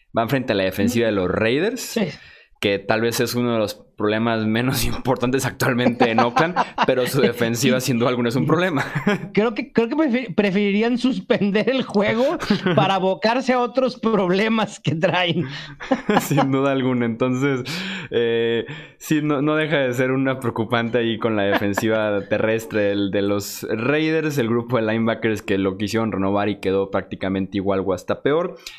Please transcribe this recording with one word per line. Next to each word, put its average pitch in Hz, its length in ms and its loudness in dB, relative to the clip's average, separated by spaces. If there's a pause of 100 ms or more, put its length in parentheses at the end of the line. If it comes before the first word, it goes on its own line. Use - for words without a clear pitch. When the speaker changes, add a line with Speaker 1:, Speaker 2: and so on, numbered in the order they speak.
(140)
Speaker 1:
Van 113 160 0
frente 127 240 0
a - 20 0
la 95 80 2
defensiva 113 440 0
de 110 40 2
los 92 180 0
Raiders, 147 520 0
Speaker 2:
Sí. 208 260 -4 (540)
Speaker 1:
que 101 180 2
tal 110 220 0
vez 117 180 0
es 117 160 -2
uno 120 180 0
de 113 60 2
los - 260 -4 (120)
problemas 110 500 0
menos 117 380 0
<laughs> - 0 -
importantes 131 600 0
actualmente 120 640 2
en 113 120 2
Oakland, 156 340 0 (320)
pero 127 180 2
su 135 140 0
defensiva 120 600 2
Speaker 2:
<laughs> - 20 -2
Sí. - 60 -4
Speaker 1:
sin 120 120 0
duda 120 100 2
alguna 120 200 0
es 113 80 0
un - 100 2
problema. 175 380 0 (240)
<laughs> - 240 -2
Speaker 2:
Creo 220 200 2
que, 233 200 -8
creo 226 160 2
que 277 60 -6
prefi-, 262 400 0
preferirían 208 640 2
suspender 208 720 0
el 262 140 0
juego 220 540 0 (180)
Speaker 1:
<laughs> 180 220 0
Speaker 2:
para 190 180 4
abocarse 190 560 0
a 254 80 2
otros 247 400 -2
problemas 214 800 0
que - 160 -2
traen. 170 500 0 (380)
<laughs> - 380 0
Speaker 1:
Sin 139 300 2
duda 139 200 2
alguna. 127 340 2
Entonces, 127 580 0 (480)
eh, 117 540 2 (320)
sí, 151 240 0
no, 147 200 0
no 151 140 2
deja 156 240 0
de 127 140 0
ser 131 180 0
una 131 280 0
preocupante 117 580 -2
ahí 117 220 0
con 110 160 0
la 101 80 2
defensiva 104 840 0
Speaker 2:
<laughs> - 40 -16
Speaker 1:
terrestre 110 540 0
del, 101 280 0
de 101 100 0
los 101 480 -4
Raiders, 151 680 0
el 117 120 0
grupo 120 280 -2
de 113 60 0
linebackers 110 580 0
que 98 160 0
lo 95 200 0
quisieron 107 360 -2
renovar 98 360 0
y 101 100 -4
quedó 98 300 0
prácticamente 95 680 -4
igual 95 280 0
o 92 80 0
hasta 90 280 -6
peor. 170 340 -2 (240)